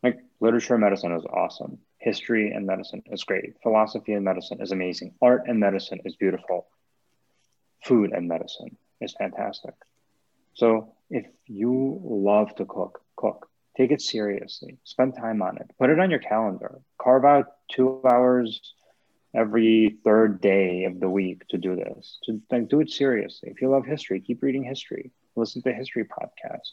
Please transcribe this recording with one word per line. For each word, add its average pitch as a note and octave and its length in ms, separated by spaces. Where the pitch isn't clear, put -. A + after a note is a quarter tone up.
Like, B2 180
literature A#2 360
and A2+ 60
medicine G2 320
is E2 120
awesome. - 540
History G#2+ 540
and G2+ 140
medicine F#2+ 420
is - 180
great. - 360
Philosophy A2 520
and G2+ 100
medicine F#2 380
is F#2 100
amazing. F#2 500
Art B2+ 260
and A#2 120
medicine G2 460
is E2+ 100
beautiful. F#2 520
Food G#2 300
and F2 140
medicine - 500
is G#2+ 120
fantastic. - 600
So A2+ 400
if A#2 160
you B2+ 560
love G#2 520
to F#2+ 100
cook, - 360
cook. - 320
Take B2+ 140
it D3 100
seriously. G#2 840
Spend C3 320
time A2+ 260
on F#2 160
it. - 200
Put C3 120
it D#3 100
on F#3+ 100
your D#3 100
calendar. G#2+ 600
Carve B2+ 280
out C#3+ 220
two C3 400
hours B2 640
every A2+ 680
third G#2+ 380
day F#2+ 440
of F2+ 140
the F#2 100
week F#2 400
to - 80
do F#2 180
this. - 480
To, A2 180
like, A#2+ 180
do D3 100
it D3+ 100
seriously. B2 640
If - 100
you C3 80
love C3+ 160
history, C3 360
keep B2 220
reading C3+ 200
history. - 480
Listen A#2 280
to B2+ 100
history A#2 320
podcasts. - 680